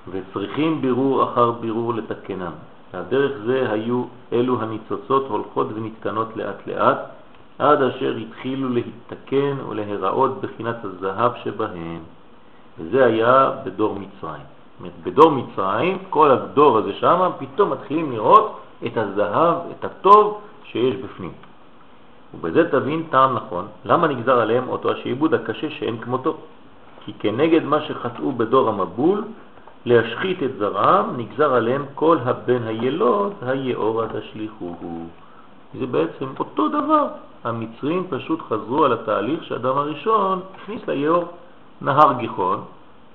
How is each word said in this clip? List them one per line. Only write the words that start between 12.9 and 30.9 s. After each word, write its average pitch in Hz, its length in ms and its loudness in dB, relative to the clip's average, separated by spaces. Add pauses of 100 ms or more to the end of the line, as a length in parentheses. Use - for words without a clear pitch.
היה 123 460 6 (140)
בדור 98 300 -2
מצרים. 82 500 -12 (360)
זאת - 0 -
אומרת, 90 120 -12 (100)
בדור 147 280 6
מצרים, 117 680 -2 (120)
כל 147 200 6
הדור 120 480 6
הזה 98 140 0
שם, 170 460 2
פתאום 170 320 0
מתחילים 143 420 -4
לראות 120 480 4 (260)
את 117 100 -8
הזהב, 104 600 0 (140)
את - 140 -12
הטוב 208 560 6 (240)
שיש 120 320 0
בפנים. 95 360 -10 (1000)
ובזה 85 360 2
תבין 143 400 0
טעם 131 240 6
נכון, 92 320 -6 (180)
למה 156 240 4
נגזר 123 320 2
עליהם 117 280 0
אותו 110 220 -2
השעבוד 120 440 0
הקשה 117 360 -4
שאין 110 280 -4
כמותו. 123 380 -4 (680)
כי 104 140 -12
כנגד 143 460 2
מה 147 160 2
שחטאו 139 520 -4
בדור 117 360 2
המבול, 110 560 0 (600)
להשחית 120 560 2
את 123 160 0
זרעם, 135 580 2